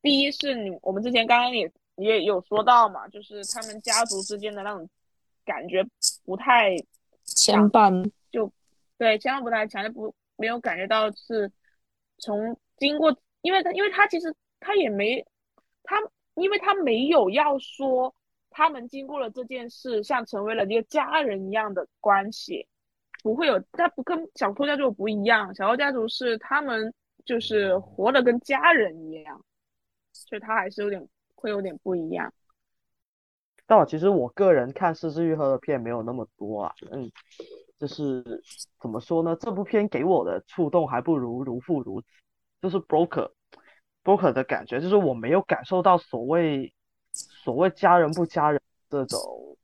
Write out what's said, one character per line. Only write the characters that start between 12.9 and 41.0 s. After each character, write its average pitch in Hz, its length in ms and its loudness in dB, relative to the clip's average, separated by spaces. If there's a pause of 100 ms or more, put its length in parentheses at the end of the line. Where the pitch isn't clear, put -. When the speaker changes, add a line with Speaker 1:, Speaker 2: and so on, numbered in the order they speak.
Speaker 1:
过， 311 180 4 (260)
因 359 120 0
为 381 80 4
他， - 120 -2
因 392 100 0
为 415 80 0
他 415 160 4
其 339 120 -4
实 330 140 -6 (260)
他 415 160 -4
也 311 140 2
没， 208 340 -2 (600)
他， 403 140 -4 (360)
因 370 160 0
为 415 80 0
他 403 160 0
没 262 320 0
有 285 240 4
要 277 300 2
说 254 540 -2 (360)
他 311 200 2
们 247 180 -8
经 269 180 -12
过 285 140 -8
了 233 100 -6
这 247 140 -10
件 240 260 -10
事， 233 320 -6
像 240 240 -2
成 202 180 -8
为 220 120 -4
了 208 100 0
一 202 80 -4
个 226 100 2
家 302 380 0
人 196 260 -4
一 196 40 -8
样 214 220 -2
的 180 140 -4 (120)
关 202 320 2
系， - 360 -12 (540)
不 220 140 0
会 320 100 0
有， 226 140 4 (120)
他 339 180 0
不 - 120 -8
跟 330 320 -4
小 202 200 -2
偷 285 120 -2
家 285 100 0
族 269 160 0
不 202 160 -6
一 208 160 -2
样， 208 300 2
小 196 140 -2
偷 247 100 2
家 285 140 0
族 233 160 -2
是 240 320 -2
他 277 200 -2
们 233 320 -4 (320)
就 233 160 -4
是 202 380 0
活 202 340 -2
得 269 120 4
跟 240 160 2
家 285 340 0
人 165 380 -2
一 156 100 -14
样， 151 240 -20 (680)
所 - 240 -16
以 208 40 -8
他 220 160 -4
还 196 160 -2
是 208 100 -8
有 208 80 -2
点， 185 180 -8 (280)
会 214 160 -6
有 202 100 -2
点 180 220 -8
不 185 120 -2
一 165 140 -4
样。 175 240 -6 (1300)
Speaker 3:
但 220 100 8
我 160 80 8
其 156 140 -6
实 185 100 4
我 147 200 2
个 196 220 4
人 135 220 4
看 170 200 -2
失 160 180 -6
之 160 120 -2
愈 160 120 2
合 147 140 0
的 131 100 2
片 139 200 -2
没 117 100 -6
有 117 120 -4
那 117 100 -6
么 120 240 -8
多 104 280 -8
啊， 85 100 -6 (180)
嗯， 123 180 -10 (680)
就 147 80 -8
是 135 340 -6 (600)
怎 120 80 -8
么 113 100 -6
说 165 240 -2
呢， 165 160 -2
这 233 100 -8
部 196 140 -6
片 208 240 0
给 143 160 -4
我 165 220 2
的 90 200 -4
触 160 240 -2
动 165 160 2
还 127 140 -2
不 156 180 0